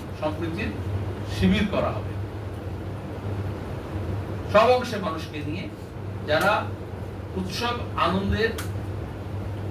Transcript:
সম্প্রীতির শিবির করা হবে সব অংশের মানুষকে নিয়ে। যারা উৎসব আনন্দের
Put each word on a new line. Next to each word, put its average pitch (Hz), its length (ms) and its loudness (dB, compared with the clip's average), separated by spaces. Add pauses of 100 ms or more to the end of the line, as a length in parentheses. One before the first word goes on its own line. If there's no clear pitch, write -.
(220)
সম্প্রীতির 165 500 -2 (680)
শিবির 190 320 6
করা 120 180 2
হবে - 240 -2 (2500)
সব 220 160 10
অংশের 240 320 4
মানুষকে 165 460 -4
নিয়ে। - 160 -2 (640)
যারা 156 380 6 (720)
উৎসব 233 400 0 (220)
আনন্দের 202 520 4 (1200)